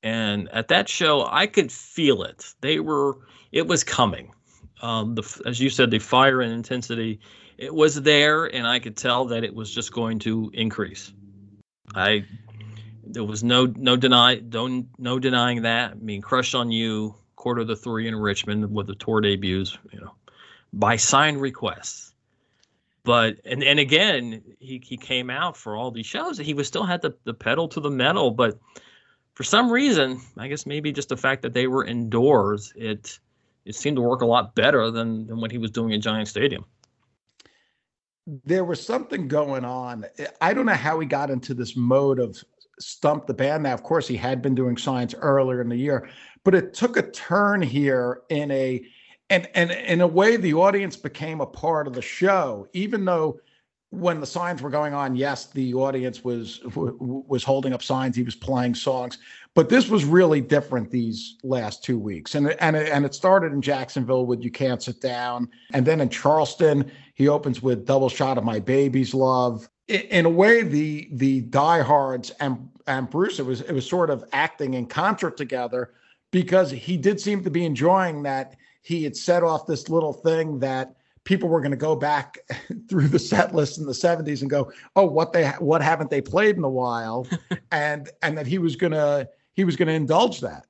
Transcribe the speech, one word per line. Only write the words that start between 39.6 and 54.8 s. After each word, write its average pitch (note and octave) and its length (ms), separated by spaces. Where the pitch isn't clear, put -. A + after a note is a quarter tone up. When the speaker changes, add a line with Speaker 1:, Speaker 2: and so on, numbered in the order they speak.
Speaker 2:
on. B2 400
I F3 100
don't C4 140
know G#3 80
how D#3 260
he D#3 60
got C#3 240
into C3 240
this A#2+ 220
mode C3 420
of A2+ 240
stump - 480
the C3 80
band. C#3+ 280
Now, C#3 100
of A#2+ 100
course, D#3 240
he B2 100
had B2 260
been C3+ 120
doing B2 220
signs B2 380
earlier C3 480
in A#2 80
the A#2+ 60
year, C3 340
but F#3 100
it - 200
took A#3 220
a - 140
turn G3+ 520
here B2+ 640
in D3 220
a, C3 340
and, F#3 240
and E3+ 160
in E3 300
a F3+ 60
way, G3 300
the F3+ 180
audience G3 420
became D#3 440
a C3+ 60
part D3+ 400
of C3 80
the B2 80
show, D3+ 720
even G3+ 300
though D#3+ 360
when E3+ 300
the C#3 60
signs F3 340
were C#3 80
going D3 240